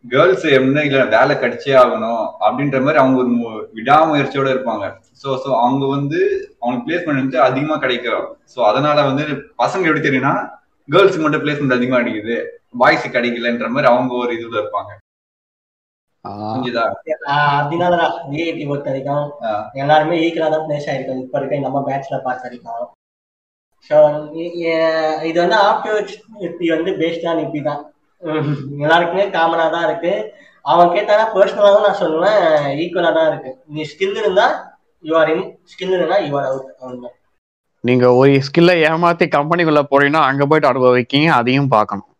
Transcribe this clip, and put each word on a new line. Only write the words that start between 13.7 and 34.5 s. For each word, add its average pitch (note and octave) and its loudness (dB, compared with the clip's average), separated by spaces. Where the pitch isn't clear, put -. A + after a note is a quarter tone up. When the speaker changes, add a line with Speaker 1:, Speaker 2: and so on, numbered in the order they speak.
Speaker 1:
அவங்க B2+ 0
ஒரு A#2+ -2
இதுல A2+ -6
இருப்பாங்க. G#2 -6
Speaker 2:
ஆ. G2+ -12
Speaker 1:
புரிஞ்சுதா? A2+ -6
Speaker 3:
ஆ, C#3 -2
அதனாலதான் E3+ 0
வி D3+ -6
ஐ D#3+ -4
டி D3 -8
பொறுத்த C#3+ -4
வரைக்கும் C#3+ -4
Speaker 1:
ஆ. G#2+ -4
Speaker 3:
எல்லாருமே D3+ 2
ஈக்குவலா D#3+ -2
தான் D#3 -2
பிளேஸ் C#3+ -6
ஆயிருக்கும் C3 -6
இப்ப C#3 -8
இருக்க C3+ -4
நம்ம C3+ -4
பேட்ச்ல C3 -6
பார்த்த B2+ -6
வரைக்கும். A#2 -12
So, - -2
இ-, E3+ -8
எ-, D#3+ 0
இது E3 0
வந்து F3+ 2
ஆப்பர்ச்சுனிட்டி G3+ -2
வந்து E3 0
based E3 -4
on E3 -2
இப்படி D3 -6
தான். D3 -4
ம், C#3+ -4
எல்லாருக்குமே F3 2
காமனா E3 0
தான் E3 -2
இருக்கு. E3 -2
அவன் F3 4
கேட்டானா G#3+ 2
பர்சனலாவும் G3+ 4
நான் - 0
சொல்லுவேன், F3 2
ஈக்குவலா E3+ -2
தான் D#3+ 2
இருக்கு. C#3+ -6
நீ D3+ -10
ஸ்கில் F#3+ -6
இருந்தா G#3 2